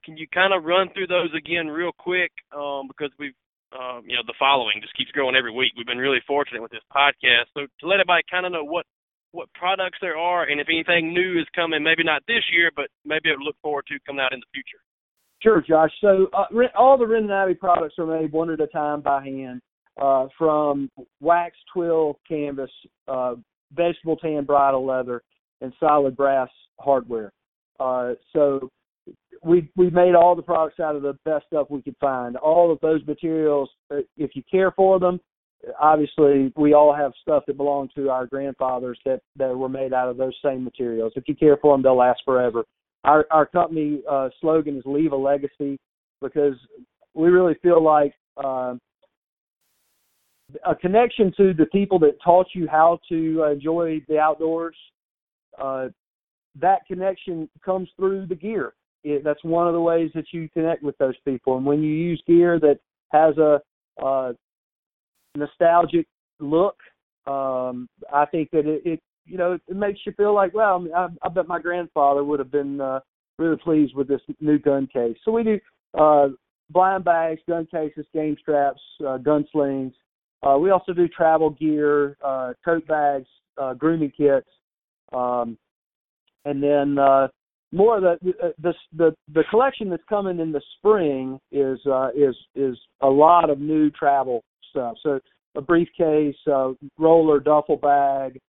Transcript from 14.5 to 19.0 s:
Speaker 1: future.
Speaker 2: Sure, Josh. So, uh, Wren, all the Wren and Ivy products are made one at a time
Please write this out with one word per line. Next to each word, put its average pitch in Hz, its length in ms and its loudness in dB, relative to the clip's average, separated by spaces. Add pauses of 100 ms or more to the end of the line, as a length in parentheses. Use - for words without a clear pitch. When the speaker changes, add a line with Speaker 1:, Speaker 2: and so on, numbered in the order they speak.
Speaker 1:
future. - 260 -18 (600)
Speaker 2:
Sure, 220 200 4
Josh. 156 400 2
So, 190 320 4
uh, 185 180 0
Wren, 240 260 0
all 262 220 6
the 233 80 0
Wren 220 180 0
and 202 80 -4
Ivy 190 220 0
products 170 440 -2
are 170 80 -4
made 160 260 -4
one 165 180 -2
at 156 100 -6
a 151 60 0
time 147 360 -6